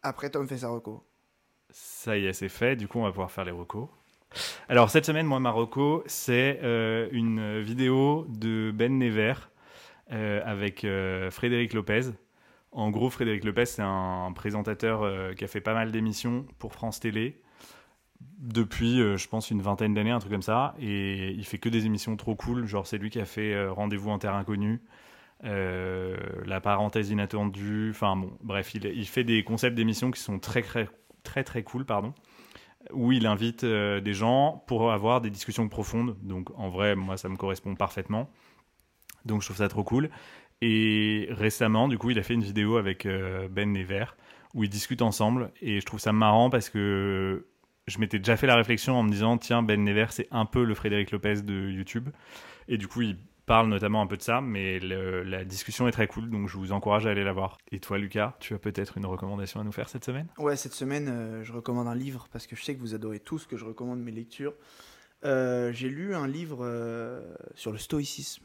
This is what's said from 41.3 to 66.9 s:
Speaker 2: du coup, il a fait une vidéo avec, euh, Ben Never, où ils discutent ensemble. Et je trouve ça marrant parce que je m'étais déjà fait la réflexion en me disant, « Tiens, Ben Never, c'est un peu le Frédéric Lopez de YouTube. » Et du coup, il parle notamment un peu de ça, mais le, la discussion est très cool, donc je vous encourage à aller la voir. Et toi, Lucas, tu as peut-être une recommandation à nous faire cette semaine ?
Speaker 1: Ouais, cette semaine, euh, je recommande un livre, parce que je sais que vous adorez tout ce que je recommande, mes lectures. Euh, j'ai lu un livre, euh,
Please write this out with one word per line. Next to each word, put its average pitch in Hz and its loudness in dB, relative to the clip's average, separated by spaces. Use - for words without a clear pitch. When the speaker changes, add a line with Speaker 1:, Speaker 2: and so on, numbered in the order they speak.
Speaker 2:
du 120 2
coup, 117 0
il 120 2
a 98 0
fait 120 -2
une 117 2
vidéo 104 2
avec, 98 0
euh, 95 -2
Ben 98 0
Never, 98 -2
où 113 2
ils 101 2
discutent 107 -2
ensemble. 113 2
Et 107 0
je 95 -6
trouve 107 -8
ça 107 2
marrant 110 8
parce 127 2
que 98 0
je 101 -8
m'étais 107 0
déjà 107 4
fait 135 2
la 127 10
réflexion 117 4
en 117 4
me 107 4
disant, « 110 4
Tiens, 117 2
Ben 107 4
Never, 104 4
c'est - -6
un 113 2
peu 123 2
le 110 0
Frédéric 101 0
Lopez 104 0
de 98 -2
YouTube. » 95 -6
Et 123 -2
du 98 -4
coup, 120 -4
il 104 -2
parle 113 6
notamment 104 2
un 98 2
peu 98 -4
de - -10
ça, 120 0
mais 98 -2
le, 92 -4
la 95 -6
discussion 101 -4
est 117 2
très 110 2
cool, 113 -6
donc 101 -2
je 104 -10
vous 95 -4
encourage 104 2
à 107 2
aller 101 0
la 98 0
voir. 95 -4
Et 101 -6
toi, 101 -4
Lucas, 104 -2
tu - -8
as - -6
peut-être 101 -6
une 98 -6
recommandation 95 -6
à - -6
nous 107 -6
faire 113 -6
cette - -12
semaine ? 139 -6
Speaker 1:
Ouais, 147 0
cette 135 -10
semaine, 143 -4
euh, 113 -6
je 117 -14
recommande 120 -2
un 120 -4
livre, 131 -8
parce 117 -12
que 117 -14
je - -14
sais 143 -6
que 127 -12
vous 113 -8
adorez 107 -8
tout - -8
ce - -18
que - -10
je 117 -10
recommande, 123 -8
mes 120 -8
lectures. 117 -10
Euh, 127 2
j'ai 123 -6
lu 170 -6
un 147 -2
livre, 151 -6
euh, 117 -6